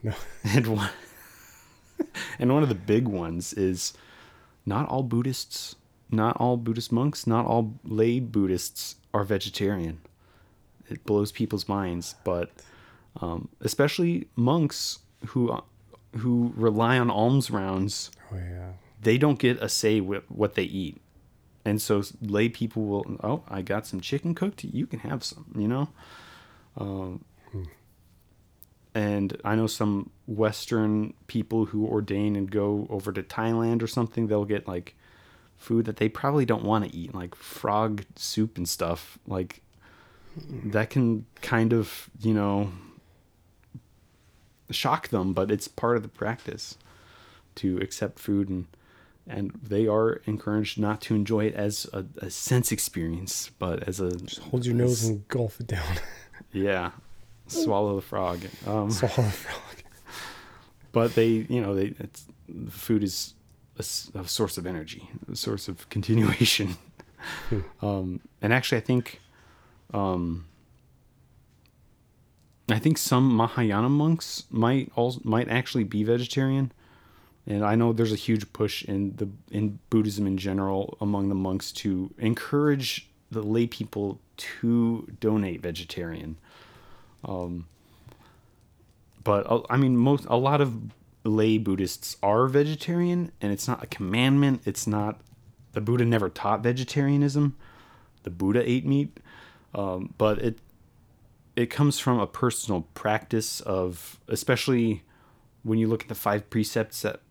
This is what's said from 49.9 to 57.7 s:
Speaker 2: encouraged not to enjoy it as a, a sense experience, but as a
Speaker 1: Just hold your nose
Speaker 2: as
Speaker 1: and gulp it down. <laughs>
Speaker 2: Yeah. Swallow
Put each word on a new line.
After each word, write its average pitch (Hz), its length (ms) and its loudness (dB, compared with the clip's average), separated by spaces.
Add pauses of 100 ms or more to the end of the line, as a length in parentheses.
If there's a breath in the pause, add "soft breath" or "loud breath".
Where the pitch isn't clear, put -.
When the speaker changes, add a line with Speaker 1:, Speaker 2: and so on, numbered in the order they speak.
Speaker 2:
encouraged 107 540 -2
not 104 220 0
to - 140 0
enjoy 107 300 2
it 107 80 0
as 104 400 -4
a, 98 120 -6 (120)
a 90 120 -10
sense - 420 0
experience, 85 880 -4
but 90 280 -2
as 92 120 -6
a 90 180 -2
Speaker 1:
Just - 240 -12
hold 123 240 -4
your 120 100 0
nose 123 280 2
Speaker 2:
as 113 60 2
Speaker 1:
and 104 180 -4
gulp 117 320 -2
it 120 80 -10
down. 85 320 -2
<laughs> - 520 -14
Speaker 2:
Yeah. 95 400 0 (560)
Swallow 104 500 0